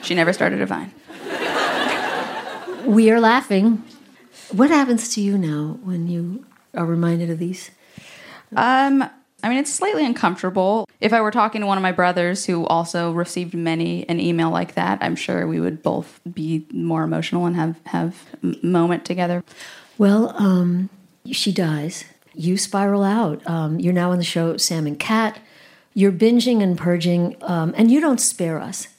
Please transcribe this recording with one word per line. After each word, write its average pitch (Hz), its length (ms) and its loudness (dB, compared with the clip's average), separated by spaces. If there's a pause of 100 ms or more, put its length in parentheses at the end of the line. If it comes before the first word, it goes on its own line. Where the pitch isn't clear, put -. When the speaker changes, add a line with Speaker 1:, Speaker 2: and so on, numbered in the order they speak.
Speaker 1:
She - 120 -4
never 170 180 2
started 202 280 0
a 190 40 0
Vine. 185 260 -6 (1900)
Speaker 2:
We 220 260 6
are 233 80 6
laughing. 226 640 4 (680)
What 247 180 6
happens 262 460 2
to 214 60 -2
you 202 160 0
now 156 460 -2
when 175 240 -4
you 175 380 -6 (300)
are 170 100 -2
reminded 170 440 0
of 160 100 -4
these? 180 320 -8 (840)
Speaker 1:
Um, 269 480 4 (380)
I 214 80 -2
mean, 247 80 0
it's 285 160 -2
slightly 370 320 0
uncomfortable. 196 840 0 (120)
If 214 140 2
I 226 80 4
were 214 100 0
talking 220 300 0
to 208 60 -2
one 196 100 2
of 190 40 0
my 185 100 2
brothers 180 540 0
who 170 220 0
also 170 440 0
received 170 420 -4
many 170 540 -2
an 170 120 -2
email 165 320 2
like 170 240 -2
that, 185 260 0
I'm 170 140 -2
sure 180 320 -4
we 165 120 -2
would 160 220 -2
both - 380 -4 (120)
be 156 400 -4
more 165 320 -2
emotional 165 420 -2
and 175 100 0
have, 165 320 -4
have 170 280 -4 (280)
a 175 120 -4 (100)
moment 175 400 0
together. 175 380 -2 (540)
Speaker 2:
Well, 214 400 4
um, 185 520 2 (420)
she 214 200 -2
dies. 160 540 -4 (280)
You 180 240 -2
spiral 196 460 0
out. 196 440 0
Um, 160 320 -2
you're 180 140 2
now 180 180 2
on 180 60 2
the 175 60 0
show 165 340 -2
Sam 160 300 -2
and 147 120 -6
Cat. 220 400 0 (540)
You're 196 180 4
binging 226 520 4
and 180 140 2
purging, 175 640 0
um, 165 360 -2
and 226 140 6
you 277 100 6
don't 285 200 2
spare 165 380 -2
us. - 280 -10 (120)